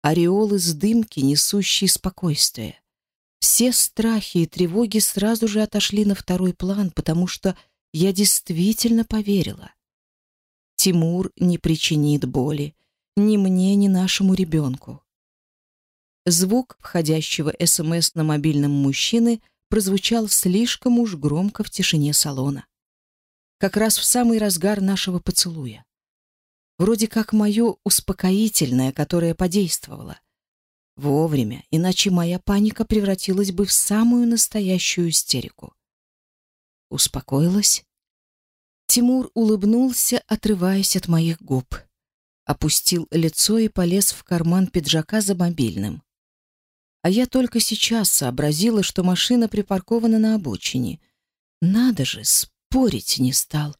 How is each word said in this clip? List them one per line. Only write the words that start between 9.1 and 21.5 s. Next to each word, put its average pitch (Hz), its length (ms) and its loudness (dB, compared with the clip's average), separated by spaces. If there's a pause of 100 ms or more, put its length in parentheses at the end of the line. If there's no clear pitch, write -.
Тимур 175 580 0
не 175 220 0
причинит 147 680 0
боли 143 500 -4 (420)
ни 214 180 4
мне, 190 400 2
ни 202 140 4
нашему 185 460 2
ребёнку. 147 680 -4 (1200)
Звук 185 540 0
входящего 156 800 -4
С 165 220 0
М 160 100 -2
С 170 240 -2
на 160 80 -2
мобильном 147 480 0
мужчины 220 680 0 (260)
прозвучал 208 640 0
слишком 240 680 0
уж 214 160 -2
громко 156 500 -4